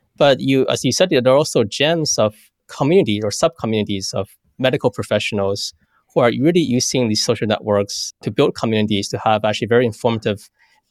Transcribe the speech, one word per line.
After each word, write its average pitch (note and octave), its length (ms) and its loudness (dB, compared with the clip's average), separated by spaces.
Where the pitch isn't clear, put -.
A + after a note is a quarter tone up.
But C#3+ 220 4
you, C3+ 280 2
as B2 160 -2
you C3 80 2
said, F#3 180 2
there E3 160 2
are C3 120 6
also D3 260 0
gems D3+ 540 -2
of G#2+ 180 0
community C#3 560 0
or G#2 60 0
sub-communities G#2+ 840 -2
of G2 160 -6
medical B2+ 320 0
professionals G#2 840 -4
who D#3 80 2
are A#2+ 180 4
really E3+ 200 2
using B2+ 480 0
these G#2+ 160 0
social A2+ 240 -2
networks G#2 640 -2
to A2 80 -4
build C#3 240 0
communities, G#2+ 540 -2
to - 100 -8
have G#2+ 260 0
actually G#2+ 220 -4
very A#2+ 180 4
informative A2 640 -4